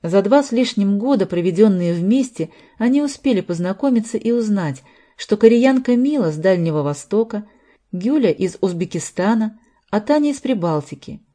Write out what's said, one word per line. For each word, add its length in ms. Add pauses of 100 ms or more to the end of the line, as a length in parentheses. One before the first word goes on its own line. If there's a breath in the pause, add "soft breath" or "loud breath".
за 200
два 200
с 100
лишним 480
года, 260
проведенные 680
вместе, 560 (280 soft breath)
они 240
успели 400
познакомиться 760
и 140
узнать, 520 (340 soft breath)
что 180
кореянка 640
Мила 340
с 60
Дальнего 440
Востока, 640 (460 soft breath)
Гюля 400
из 300
Узбекистана, 1000 (300 soft breath)
а 100
Таня 320
из 80
Прибалтики. 840 (140)